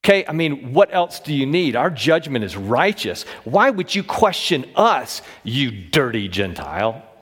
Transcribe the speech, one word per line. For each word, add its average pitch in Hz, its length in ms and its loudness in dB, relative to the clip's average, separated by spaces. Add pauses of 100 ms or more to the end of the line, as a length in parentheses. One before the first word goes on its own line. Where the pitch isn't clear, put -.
Okay, 196 240 4
I - 40 -6
mean, 147 400 -2
what 185 220 4
else 175 240 0
do 151 160 -6
you 135 120 0
need? 151 280 0
Our 135 160 2
judgment 147 540 0
is 90 120 -8
righteous. 113 680 0 (180)
Why 202 280 2
would 190 220 -4
you 196 120 -2
question - 600 0 (120)
us, 190 440 0 (220)
you 120 300 -2 (180)
dirty 117 380 0
Gentile? 92 720 -4 (200)